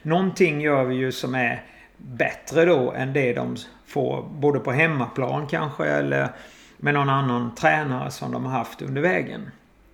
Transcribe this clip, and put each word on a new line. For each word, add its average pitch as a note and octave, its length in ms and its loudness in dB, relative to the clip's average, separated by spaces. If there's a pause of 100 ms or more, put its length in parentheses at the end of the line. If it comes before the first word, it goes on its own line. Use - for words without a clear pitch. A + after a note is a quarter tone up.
någonting E3+ 580 2
gör C#3+ 240 4
vi B2+ 100 0
ju C3 180 0
som B2+ 220 -4
är B2 280 0 (340)
bättre C#3 680 0
då C#3 280 4
än C3 200 -4
det C3 200 2
de B2 240 -2 (300)
får C3+ 360 -2
både C#3+ 380 0
på C#3 120 -2
hemmaplan C#3 720 0
kanske D#3 380 -4
eller C#3 440 0 (480)
med C#3+ 180 0
någon C#3+ 140 2
annan B2 460 0
tränare C#3+ 560 0
som C3+ 220 -6
de B2 120 -6
har C3 80 -4
haft A#2+ 300 -6
under C#3 200 -4
vägen. E3+ 480 -2 (440)